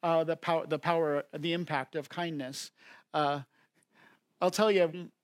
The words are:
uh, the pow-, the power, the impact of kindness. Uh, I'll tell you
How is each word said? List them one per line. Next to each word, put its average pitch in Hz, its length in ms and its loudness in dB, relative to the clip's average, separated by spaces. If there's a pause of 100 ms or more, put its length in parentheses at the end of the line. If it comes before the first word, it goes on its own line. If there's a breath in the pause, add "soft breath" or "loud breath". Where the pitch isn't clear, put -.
uh, 165 220 4
the 160 140 -2
pow-, 165 280 0
the 151 140 -2
power, 156 460 0 (120)
the 165 160 -2
impact 156 420 -2
of 147 140 -8
kindness. 147 640 -6 (420 loud breath)
Uh, 143 280 0 (1000 soft breath)
I'll 180 80 4
tell 214 220 4
you 175 400 2 (120)